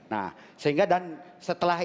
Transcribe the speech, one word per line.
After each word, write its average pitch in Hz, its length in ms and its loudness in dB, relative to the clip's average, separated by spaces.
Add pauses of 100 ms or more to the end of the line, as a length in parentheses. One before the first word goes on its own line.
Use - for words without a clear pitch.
(100)
Nah, 98 240 -4 (240)
sehingga 151 240 2
dan 180 400 0 (160)
setelah 175 460 0